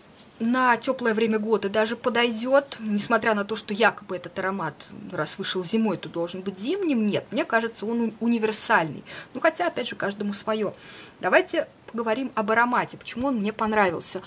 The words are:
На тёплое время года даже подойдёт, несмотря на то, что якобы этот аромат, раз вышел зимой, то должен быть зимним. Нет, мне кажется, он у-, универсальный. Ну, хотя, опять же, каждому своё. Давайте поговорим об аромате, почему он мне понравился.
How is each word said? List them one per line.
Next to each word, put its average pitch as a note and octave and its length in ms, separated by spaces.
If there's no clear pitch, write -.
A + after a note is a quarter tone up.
На B3 360
тёплое A#3+ 380
время A3 240
года G#3 300
даже A3 260
подойдёт, A#3+ 880
несмотря A3 540
на G3+ 100
то, G#3+ 100
что G#3+ 180
якобы G3 440
этот F3 240
аромат, F#3 500
раз D3+ 260
вышел F#3+ 240
зимой, G#3+ 360
то E3 100
должен E3+ 340
быть F#3+ 160
зимним. C4+ 480
Нет, F#3 240
мне C4+ 140
кажется, A3+ 420
он A#3 140
у-, A3 180
универсальный. G#3+ 880
Ну, B3+ 60
хотя, E4 280
опять B3 180
же, - 80
каждому G3+ 400
своё. G#3+ 380
Давайте - 480
поговорим A3+ 480
об G#3+ 160
аромате, A#3 460
почему B3 320
он C4 80
мне G#3 160
понравился. G#3 760